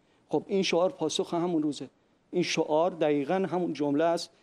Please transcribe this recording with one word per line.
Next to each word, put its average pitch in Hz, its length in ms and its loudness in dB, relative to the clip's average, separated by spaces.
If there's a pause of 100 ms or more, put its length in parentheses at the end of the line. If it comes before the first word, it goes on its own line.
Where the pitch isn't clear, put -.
(280)
خب 151 180 0
این 196 160 0
شعار 185 280 2
پاسخ 175 440 -4
همون 170 280 0
روزه. 147 240 -4 (440)
این 175 120 0
شعار 160 480 2
دقیقاً 151 440 0
همون 175 380 0
جمله 143 320 0
است 170 260 0 (120)